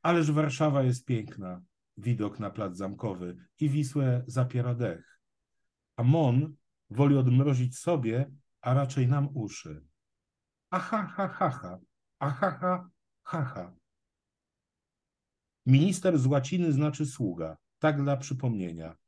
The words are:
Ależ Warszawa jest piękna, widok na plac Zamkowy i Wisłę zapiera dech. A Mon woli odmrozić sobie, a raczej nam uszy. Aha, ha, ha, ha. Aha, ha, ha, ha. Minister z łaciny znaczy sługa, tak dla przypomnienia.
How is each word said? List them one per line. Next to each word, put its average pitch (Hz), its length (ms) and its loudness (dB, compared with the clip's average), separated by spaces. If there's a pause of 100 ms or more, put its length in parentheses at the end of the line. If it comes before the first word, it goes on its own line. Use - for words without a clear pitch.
Ależ 170 280 4
Warszawa 147 520 2
jest 123 220 0
piękna, 98 580 -6 (340)
widok 107 440 -4
na 101 100 -6
plac 95 260 -8
Zamkowy 95 600 -8 (240)
i 151 80 0
Wisłę 135 580 0
zapiera 123 480 -2
dech. 110 460 -6 (760)
A 117 60 -2
Mon 143 540 4 (340)
woli 139 260 4
odmrozić 127 640 4
sobie, 131 520 -2 (300)
a 127 140 0
raczej 135 340 2
nam 143 260 2
uszy. 80 500 -10 (840)
Aha, 185 460 -4
ha, 190 120 -2
ha, 175 220 0
ha. 175 280 -12 (400)
Aha, 147 420 -2
ha, 180 280 -2 (340)
ha, 160 220 -4
ha. 90 300 -10 (1900)
Minister 170 520 6
z 127 80 2
łaciny 147 460 0
znaczy 147 340 0
sługa, 82 500 -6 (220)
tak 147 240 2
dla 139 140 0
przypomnienia. 92 800 -6 (120)